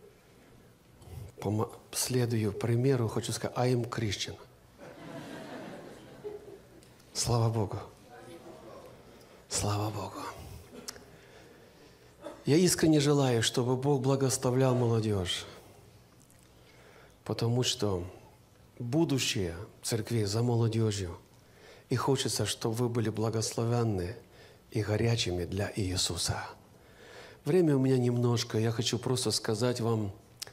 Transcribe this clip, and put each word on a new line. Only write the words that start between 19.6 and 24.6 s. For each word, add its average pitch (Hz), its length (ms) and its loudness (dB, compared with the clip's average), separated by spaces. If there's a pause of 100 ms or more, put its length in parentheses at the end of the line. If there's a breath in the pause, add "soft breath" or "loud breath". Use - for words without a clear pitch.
церкви 110 400 0
за 104 180 0
молодежью, 110 760 2 (680 loud breath)
и 135 60 0
хочется, 120 520 0
чтобы - 280 -2
вы 123 140 2
были 117 220 0
благословенны 110 1040 0 (560 loud breath)